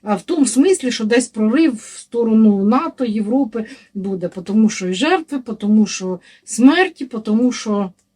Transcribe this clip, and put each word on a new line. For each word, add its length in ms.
а 120
в 80
тому 240
смислі, 460
що 120
десь 240
прорив 480
в 220
сторону 640
нато, 400
Європи 600
буде. 340
Потому 420
що 180
і 60
жертви, 440
потому 480
що 340
смерті, 600
потому 480
що, 400